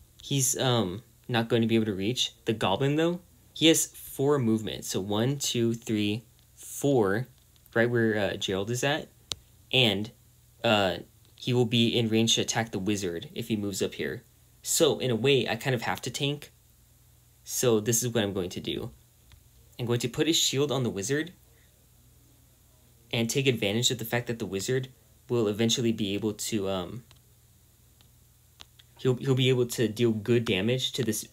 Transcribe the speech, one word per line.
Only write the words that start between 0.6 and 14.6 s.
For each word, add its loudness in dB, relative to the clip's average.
not 0
going 4
to 2
be 2
able 4
to -2
reach. -4
The 0
goblin, 0
though, 0
he 4
has 6
four 0
movement. 0
So -4
one, 0
two, 0
three, -2
four, 0
right 4
where, 2
uh, 0
Gerald -4
is -4
at. -2
And, 2
uh, 4
he -4
will 4
be 4
in 2
range 4
to 2
attack -4
the -4
wizard -4
if -8
he 0
moves -2
up -2
here. -6